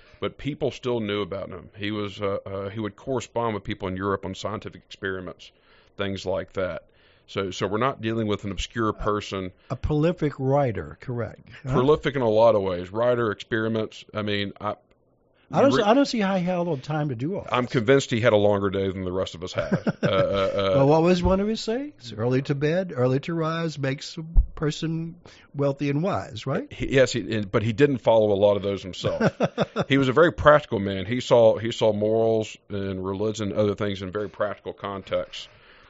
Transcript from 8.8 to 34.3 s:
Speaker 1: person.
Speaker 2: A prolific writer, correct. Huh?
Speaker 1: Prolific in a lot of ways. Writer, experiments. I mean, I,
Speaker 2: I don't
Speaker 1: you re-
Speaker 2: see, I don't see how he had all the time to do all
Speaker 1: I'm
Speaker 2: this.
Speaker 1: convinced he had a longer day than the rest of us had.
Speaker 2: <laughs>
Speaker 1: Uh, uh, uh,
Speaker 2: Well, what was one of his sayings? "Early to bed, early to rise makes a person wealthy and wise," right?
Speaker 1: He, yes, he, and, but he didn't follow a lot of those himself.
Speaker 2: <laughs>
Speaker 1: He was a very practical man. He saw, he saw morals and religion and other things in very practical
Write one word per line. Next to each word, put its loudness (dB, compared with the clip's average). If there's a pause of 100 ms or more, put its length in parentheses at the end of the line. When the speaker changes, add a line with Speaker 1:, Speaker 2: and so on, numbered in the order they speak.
Speaker 1:
person. -4 (180)
Speaker 2:
A -6
prolific 0
writer, -2
correct. -8 (160)
Huh? -6
Speaker 1:
Prolific 2
in 0
a 2
lot 8
of 2
ways. -4
Writer, 2
experiments. -2 (100)
I -4
mean, -2
I, -4 (720)
Speaker 2:
I 2
don't 6
Speaker 1:
you 4
re- 4
Speaker 2:
see, 4
I 6
don't 6
see -2
how 0
he 0
had 0
all -2
the -6
time -4
to -4
do -4
all -10
Speaker 1:
I'm 2
Speaker 2:
this. -8
Speaker 1:
convinced 4
he 0
had 6
a 8
longer 4
day 0
than -8
the -4
rest -4
of -10
us -8
had. -4
Speaker 2:
<laughs> -2
Speaker 1:
Uh, 2
uh, 0
uh, 2
Speaker 2:
Well, 6
what 6
was 4
one 2
of -2
his -4
sayings? -6
"Early 0
to -2
bed, -2
early 2
to -6
rise -4
makes -6
a -10 (320)
person -4 (400)
wealthy 0
and 0
wise," -4
right? -4
Speaker 1:
He, -6
yes, 4
he, -4
and, -4
but 0
he 0
didn't 2
follow 4
a 4
lot 6
of -4
those -4
himself. -4 (400)
Speaker 2:
<laughs> -4
Speaker 1:
He 2
was 2
a 0
very 6
practical 4
man. -4
He -4
saw, 6
he -4
saw 2
morals 0 (120)
and -4
religion -2
and 0
other 2
things -4
in -8
very -4
practical -6